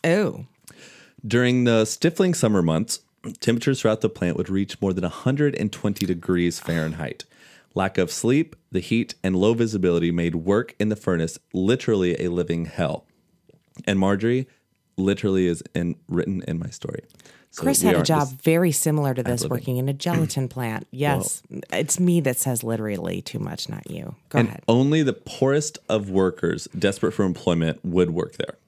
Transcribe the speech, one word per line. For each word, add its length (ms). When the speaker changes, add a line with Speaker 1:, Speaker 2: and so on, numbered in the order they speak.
Speaker 1:
Oh. 400
Speaker 2:
During 380
the 220
stifling 480
summer 280
months, 380
temperatures 420
throughout 180
the 80
plant 280
would 120
reach 320
more 120
than 120
a 60
hundred 460
and 160
twenty 340
degrees 520
Fahrenheit. 680
Lack 240
of 120
sleep, 460
the 80
heat, 420
and 140
low 180
visibility 560
made 240
work 460
in 80
the 80
furnace 420
literally 680
a 100
living 340
hell. 420
And 120
Marjorie 500
literally 500
is 160
in, 200
written 400
in 100
my 120
story. 320
So 100
Speaker 1:
Chris 200
Speaker 2:
we 40
Speaker 1:
had 80
a 40
Speaker 2:
aren't 100
Speaker 1:
job 120
Speaker 2:
just 120
Speaker 1:
very 300
similar 420
to 80
this, 220
Speaker 2:
ad-libbing. 60
Speaker 1:
working 260
in 120
a 40
gelatin 560
Speaker 2:
<clears throat> 60
Speaker 1:
plant. 360
Yes. 600
Speaker 2:
Well, 100
Speaker 1:
it's 280
me 220
that 160
says 260
literally 580
too 160
much, 300
not 220
you. 240
Go 100
Speaker 2:
and 80
Speaker 1:
ahead. 180
Speaker 2:
only 360
the 100
poorest 680
of 220
workers 640
desperate 360
for 120
employment 600
would 260
work 260
there. 200